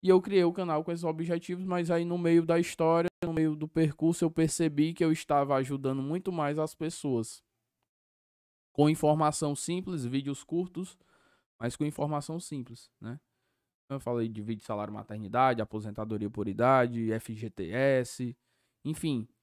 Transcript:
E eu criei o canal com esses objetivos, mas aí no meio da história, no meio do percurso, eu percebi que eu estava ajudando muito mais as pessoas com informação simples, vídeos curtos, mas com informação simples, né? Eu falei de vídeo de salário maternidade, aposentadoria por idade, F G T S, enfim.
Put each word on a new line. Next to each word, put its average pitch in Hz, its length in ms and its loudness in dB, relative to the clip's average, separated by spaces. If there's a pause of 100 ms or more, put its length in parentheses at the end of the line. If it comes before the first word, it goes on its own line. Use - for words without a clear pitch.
E 180 60 2
eu 185 120 10
criei 196 220 4
o 170 100 2
canal 170 300 -2
com 170 80 -6
esses 170 120 -6
objetivos, 170 600 -4
mas 175 240 -2
aí 170 160 2
no 175 120 -2
meio 170 280 6
da 165 140 2
história, 170 500 2 (140)
no 165 100 -2
meio 160 220 2
do 151 120 -6
percurso, 160 560 2
eu 165 60 2
percebi 160 640 2
que 170 100 0
eu 160 80 4
estava 143 440 2
ajudando 135 480 -2
muito 175 280 -4
mais 151 280 -2
as 156 160 -4
pessoas 139 680 -4 (1300)
com 147 160 4
informação 151 680 2
simples, 175 500 -6
vídeos 135 380 -4
curtos, 180 520 -6 (600)
mas 117 180 -6
com - 80 -4
informação 151 560 -4
simples, 123 520 -12 (100)
né? 120 180 -10 (680)
Eu 139 120 -8
falei 120 280 -2
de 110 140 -8
vídeo 107 200 -6
de - 40 -20
salário 104 260 -6
maternidade, 107 720 0
aposentadoria 107 640 -6
por 104 200 -4
idade, 117 640 2
F 110 240 -6
G 110 160 -10
T 87 180 -8
S, 127 680 0 (480)
enfim. 143 440 -4 (160)